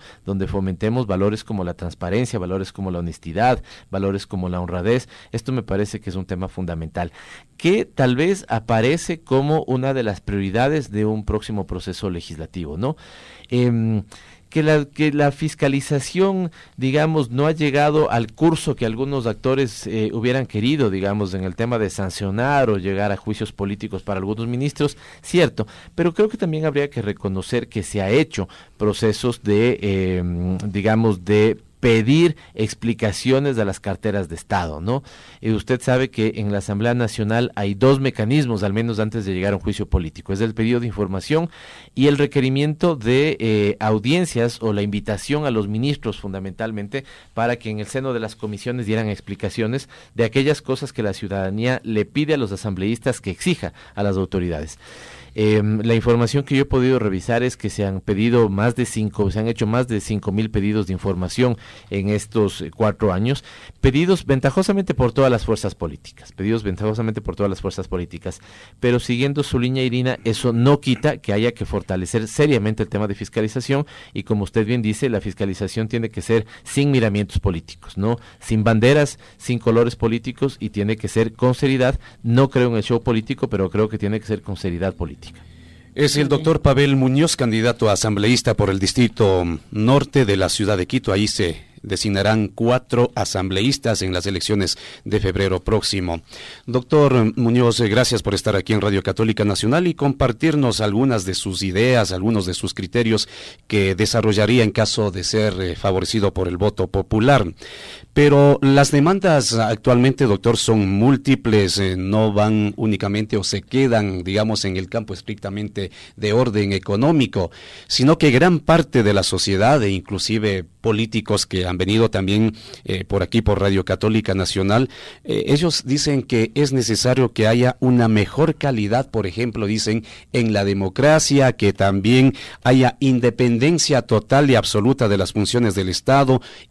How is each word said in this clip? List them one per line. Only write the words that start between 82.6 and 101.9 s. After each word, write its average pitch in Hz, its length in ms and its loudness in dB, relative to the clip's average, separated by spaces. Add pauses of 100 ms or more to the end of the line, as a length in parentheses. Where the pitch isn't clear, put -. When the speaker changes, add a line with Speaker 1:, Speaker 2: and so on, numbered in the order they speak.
Speaker 1:
en 117 80 0
el 104 60 0
show 120 200 0
político, 120 460 -2
pero 95 200 0
creo 107 200 0
que 110 80 -8
tiene 104 240 -4
que - 60 -20
ser 104 140 -4
con 95 140 -10
seriedad 90 400 -4
política. - 300 -10 (720)
Speaker 2:
Es 143 220 2
el 147 100 2
doctor 156 340 2
Pavel 139 360 4
Muñoz, 135 380 2
candidato 113 540 0
a 101 40 4
asambleísta 107 600 2
por 104 160 2
el 95 80 0
Distrito 95 640 2 (280)
Norte 127 540 2
de 101 120 2
la 92 120 2
ciudad 104 280 0
de 90 80 0
Quito. 123 260 -2
Ahí 101 160 2
se 87 360 -4 (180)
designarán 101 680 0
cuatro 120 680 0
asambleístas 101 880 -2
en 95 100 -2
las 90 140 -2
elecciones 98 520 -2 (260)
de 101 160 0
febrero 95 440 0
próximo. 92 580 -2 (440)
Doctor 127 720 4
Muñoz, 120 420 2
eh, 117 80 2
gracias 110 360 2
por 101 100 -2
estar 98 220 0
aquí 98 180 0
en 104 80 2
Radio 98 220 0
Católica 110 420 0
Nacional 113 420 0
y 160 60 0
compartirnos 135 880 0
algunas 110 440 0
de 92 100 -4
sus 92 260 -6
ideas, 101 500 2